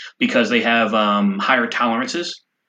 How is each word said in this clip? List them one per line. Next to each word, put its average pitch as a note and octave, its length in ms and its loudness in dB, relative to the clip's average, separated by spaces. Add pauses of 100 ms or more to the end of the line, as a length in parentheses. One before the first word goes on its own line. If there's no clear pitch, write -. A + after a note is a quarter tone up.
(200)
because A#2+ 300 2
they A#2 120 2
have, A2+ 320 2
um, G#2 460 2
higher B2 260 0
tolerances B2 760 -4 (280)